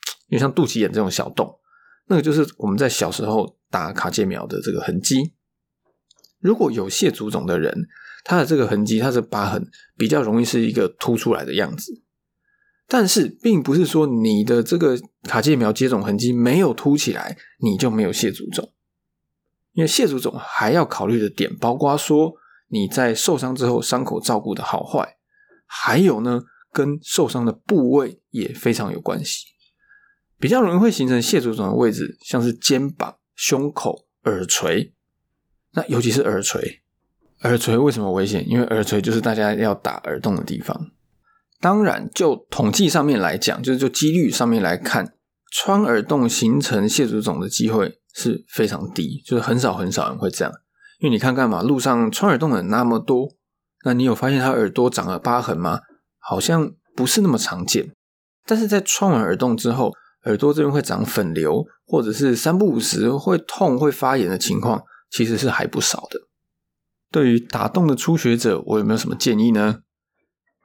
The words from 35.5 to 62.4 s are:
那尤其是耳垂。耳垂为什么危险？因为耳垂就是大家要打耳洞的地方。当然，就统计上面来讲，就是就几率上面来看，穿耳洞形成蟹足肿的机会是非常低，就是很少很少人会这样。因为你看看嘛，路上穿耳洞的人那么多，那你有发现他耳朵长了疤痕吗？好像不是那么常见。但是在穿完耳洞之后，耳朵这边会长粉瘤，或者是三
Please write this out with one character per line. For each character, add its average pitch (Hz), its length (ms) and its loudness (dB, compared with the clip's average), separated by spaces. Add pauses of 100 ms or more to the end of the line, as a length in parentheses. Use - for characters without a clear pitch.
那 - 140 -2
尤 120 140 0
其 117 100 0
是 127 120 2
耳 104 180 0
垂。 - 400 -6 (640)
耳 120 140 2
垂 117 200 0
为 143 120 4
什 120 120 -2
么 98 100 -2
危 95 140 0
险？ 98 240 -2
因 117 100 2
为 120 60 2
耳 110 180 0
垂 104 180 0
就 110 120 0
是 113 80 0
大 113 120 -2
家 107 200 0
要 107 200 0
打 - 200 -4 (100)
耳 76 160 -6
洞 101 160 -2
的 - 80 -4
地 - 160 -8
方。 - 320 -8 (680)
当 202 220 2
然， 123 300 -2
就 156 220 2 (140)
统 110 220 0
计 156 180 2
上 143 160 2
面 139 140 2
来 87 180 0
讲， - 240 -2
就 123 100 -2
是 127 60 2
就 131 100 0
几 151 240 0
率 160 200 2
上 120 180 0
面 113 140 2
来 87 120 0
看， - 380 -4 (380)
穿 202 320 0
耳 117 180 2
洞 127 260 0
形 117 320 2
成 107 300 0
蟹 135 160 2
足 107 160 -2
肿 98 180 -2
的 92 80 -6
机 113 220 -2
会 110 320 -2 (140)
是 - 340 -4
非 - 180 0
常 95 240 -8
低， 76 320 -6
就 123 140 -2
是 113 60 0
很 120 160 0
少 110 180 0
很 92 140 -4
少 - 180 -2
人 - 80 -10
会 92 140 -2
这 - 120 -4
样。 - 80 -4 (460)
因 160 100 -2
为 120 80 2
你 104 40 0
看 127 160 0
看 131 120 2
嘛， 92 140 0
路 131 180 2
上 120 320 2
穿 196 160 0
耳 175 80 4
洞 156 140 0
的 120 80 2
人 90 120 -4
那 110 140 2
么 117 140 2
多， 131 380 -2 (500)
那 127 80 2
你 123 100 2
有 127 120 2
发 131 160 0
现 135 80 2
他 131 100 2
耳 120 220 2
朵 123 180 2
长 98 180 -2
了 90 120 -6
疤 120 200 0
痕 120 160 -4
吗？ 85 260 -4 (360)
好 - 220 -6
像 165 340 0 (220)
不 127 100 0
是 214 160 2
那 196 60 4
么 127 100 2
常 90 260 -6
见。 - 320 -4 (500)
但 220 120 0
是 220 100 0
在 202 140 2
穿 196 300 0
完 123 100 4
耳 92 160 0
洞 123 180 2
之 117 160 -2
后， 117 220 0 (320)
耳 110 100 2
朵 143 160 2
这 151 120 0
边 143 80 2
会 147 100 2
长 - 240 -2
粉 98 260 -2
瘤， 80 340 0 (200)
或 156 160 0
者 110 100 -2
是 127 240 2
三 156 220 0